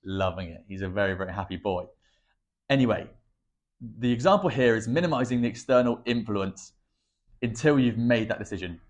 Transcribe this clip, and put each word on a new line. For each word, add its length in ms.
loving 460
it. 180
He's 140
a 80
very, 240
very 200
happy 240
boy. 280
Anyway, 380
the 120
example 380
here 260
is 120
minimizing 540
the 60
external 580
influence 680
until 380
you've 180
made 320
that 100
decision. 400